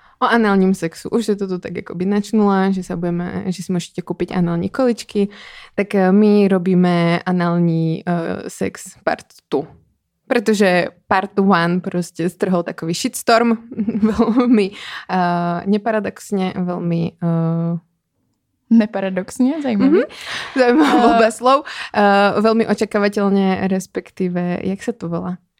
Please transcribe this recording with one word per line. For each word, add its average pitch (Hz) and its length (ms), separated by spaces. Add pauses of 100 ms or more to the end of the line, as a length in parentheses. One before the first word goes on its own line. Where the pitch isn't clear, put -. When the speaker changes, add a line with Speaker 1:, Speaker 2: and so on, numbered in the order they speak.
(200)
Speaker 1:
O 254 40
análním 196 500
sexu. - 340
Už 233 180
se 208 100
to 202 120
tu 185 100
tak 175 180
jakoby 180 300
načnula, 202 640
že 190 120
se 180 140
budeme, 175 500
že 185 160
si 190 100
můžete 175 300
koupit 175 300
anální 170 360
količky. 214 600 (460)
Tak, 202 200
eh, 185 180
my 208 360
robíme 180 800
anální, 170 800
eh, 175 60 (380)
sex - 540
part - 200 (240)
two. 147 180 (600)
Protože 208 600 (200)
part - 320
one 180 420
prostě 175 500
strhol 185 320
takový 170 320
shitstorm. 233 580 (240)
<laughs> 214 600
Velmi, 226 340 (400)
eh, 175 560
neparadoxně, 202 880
velmi, 170 560 (100)
eh, 165 560 (920)
Speaker 2:
Neparadoxně, 214 920
zajímavý. 254 280
Speaker 1:
Mhm. 370 120 (560)
Zajímavá 254 400
Speaker 2:
Eh, 240 100
Speaker 1:
volba 226 220
slov. 254 360 (280)
Eh, 202 460
velmi 220 260
očekávatelně, 202 1040
respektive, 180 920
jak 190 200
se 240 100
to 170 160
volá? 180 300 (220)